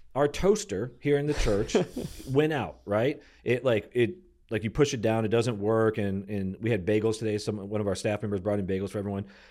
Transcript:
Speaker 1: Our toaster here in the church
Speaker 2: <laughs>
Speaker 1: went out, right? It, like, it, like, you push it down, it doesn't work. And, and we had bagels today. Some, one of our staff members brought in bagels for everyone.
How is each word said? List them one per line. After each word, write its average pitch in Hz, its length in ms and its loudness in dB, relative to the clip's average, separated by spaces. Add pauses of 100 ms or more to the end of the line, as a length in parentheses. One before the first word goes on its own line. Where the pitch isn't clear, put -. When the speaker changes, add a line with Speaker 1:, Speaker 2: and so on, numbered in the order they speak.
(160)
Speaker 1:
Our 147 140 4
toaster 147 720 0
here 143 160 4
in 143 100 0
the 147 60 0
church 107 420 2 (280)
Speaker 2:
<laughs> - 280 -12
Speaker 1:
went 151 220 4
out, 104 320 -4
right? 113 360 0 (220)
It, 123 220 0
like, 113 280 2
it, 117 220 2 (340)
like, 107 140 -4
you 110 80 -2
push 147 220 2
it 113 80 -4
down, 110 240 2
it 101 40 -2
doesn't 113 300 0
work. 110 380 2
And, 98 320 -4
and 95 320 -4
we 110 100 0
had 92 140 -2
bagels 107 340 2
today. 107 180 -2
Some, 107 200 -4
one 104 240 -6
of 104 60 -2
our 92 80 0
staff 104 260 -2
members 101 180 -4
brought 104 200 -2
in 95 60 -4
bagels 95 260 -4
for 110 80 -6
everyone. 98 260 -6 (260)